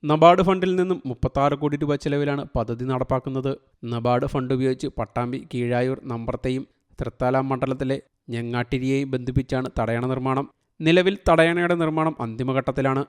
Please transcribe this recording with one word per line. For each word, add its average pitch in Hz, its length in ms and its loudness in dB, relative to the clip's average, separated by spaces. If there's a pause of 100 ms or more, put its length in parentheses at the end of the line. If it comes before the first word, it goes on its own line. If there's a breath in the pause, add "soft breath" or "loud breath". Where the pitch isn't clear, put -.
നബാർഡ് 160 380 8
ഫണ്ടിൽ 185 340 2
നിന്നും 180 300 0
മുപ്പത്താറ് 139 480 0
കോടി 147 220 -2
രൂപ 147 180 -2
ചെലവിലാണ് 143 520 -4 (100)
പദ്ധതി 120 280 -4
നടപ്പാക്കുന്നത്. 131 680 -4 (320)
നബാർഡ് 120 420 0
ഫണ്ട് 131 280 -2
ഉപയോഗിച്ച് 131 320 -2 (120)
പട്ടാമ്പി, 123 560 -6
കീഴായൂർ, 123 500 -2
നമ്പ്രത്തെയും 123 640 -6 (340)
തൃത്താല 127 400 -2
മണ്ഡലത്തിലെ 135 640 -2 (260)
ഞങ്ങാട്ടിരിയെയും 123 840 -2
ബന്ധിപ്പിച്ചാണ് 131 600 -2 (100)
തടയണ 117 260 -2
നിർമ്മാണം. 131 420 -2 (320)
നിലവിൽ 180 380 4 (100)
തടയണയുടെ 170 460 4
നിർമ്മാണം 160 460 0
അന്തിമഘട്ടത്തിലാണ്. 131 880 -2